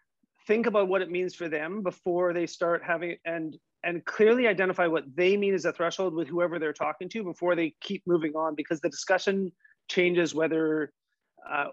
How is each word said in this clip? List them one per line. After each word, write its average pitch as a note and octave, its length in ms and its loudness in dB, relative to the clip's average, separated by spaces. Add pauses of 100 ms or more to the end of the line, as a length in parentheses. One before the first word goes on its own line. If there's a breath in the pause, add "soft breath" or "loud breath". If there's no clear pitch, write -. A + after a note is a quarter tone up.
(480 soft breath)
think A3 180 2
about G#3 220 4
what F#3 140 2
it E3+ 80 -4
means F3 260 -4
for E3+ 120 -8
them D#3+ 340 -4
before F3+ 520 0
they E3+ 120 0
start E3+ 380 0
having, E3+ 320 -2 (100)
and, E3 300 -6 (280)
and E3+ 220 -4
clearly A#3 420 4
identify F#3 400 2
what D#3+ 160 0 (120)
they F#3 220 4
mean G3 160 2
as E3+ 120 0
a E3 60 0
threshold E3+ 420 -2
with D#3+ 140 -2
whoever E3+ 320 -2
they're D3+ 140 -2
talking D#3 360 -6
to A3 140 -6
before F3 320 0
they E3 240 0
keep - 260 -8
moving D#3+ 300 2
on, D#3 200 -2
because D3+ 260 -4
the F3 80 0
discussion F#3+ 600 0 (360 soft breath)
changes F3 460 2
whether, D#3 580 0 (580)
uh, C#3+ 240 -2